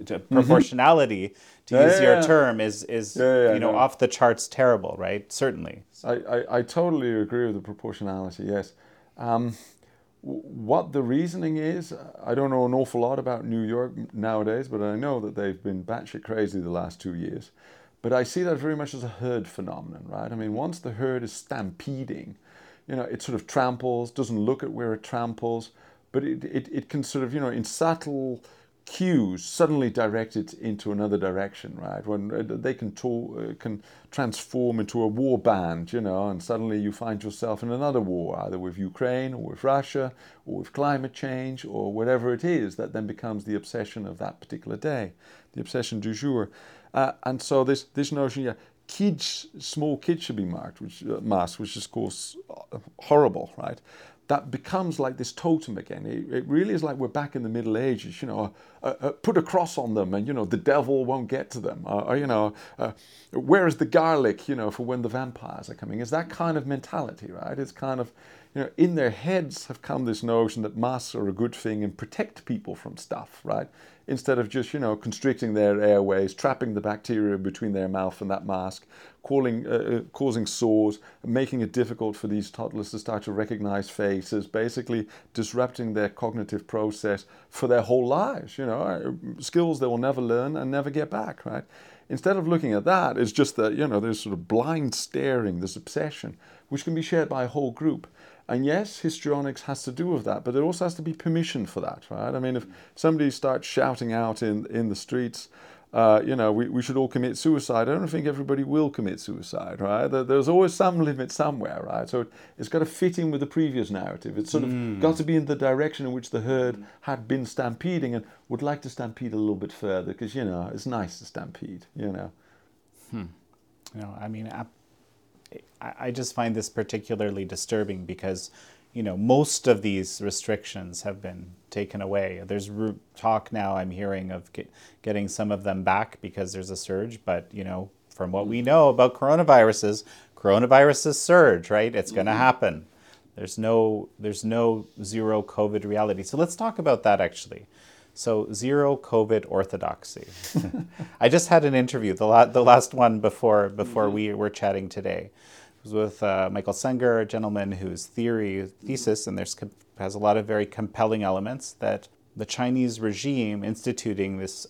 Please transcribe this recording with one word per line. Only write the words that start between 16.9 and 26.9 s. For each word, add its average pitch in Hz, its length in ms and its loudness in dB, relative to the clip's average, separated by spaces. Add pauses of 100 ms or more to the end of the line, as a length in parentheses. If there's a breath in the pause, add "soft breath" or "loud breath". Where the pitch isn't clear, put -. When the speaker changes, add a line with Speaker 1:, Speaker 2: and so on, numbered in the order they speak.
Speaker 2:
two 90 140 -8
years. 85 380 -8 (520 soft breath)
But 117 100 0
I 127 100 4
see 147 180 -2
that 175 140 0
very 151 200 -2
much 147 200 -6
as 123 80 -10
a 120 40 -4
herd 117 400 -4
phenomenon, 82 600 -12
right? 104 240 -8
I - 40 -8
mean, 107 180 -4
once 160 260 -6
the 120 140 -8
herd 127 280 -2
is 110 100 -8
stampeding, - 1040 -10 (520 soft breath)
you 135 80 -6
know, 123 80 -2
it - 180 -8
sort 123 140 -4
of 107 100 -6
tramples, 123 640 0
doesn't 120 300 -2
look 123 240 0
at 127 80 -6
where 113 240 -4
it 107 80 -8
tramples, 117 680 -4 (420 soft breath)
but 135 120 0
it, 160 220 -4
it, 135 260 -4
it 139 180 -6
can 143 140 -2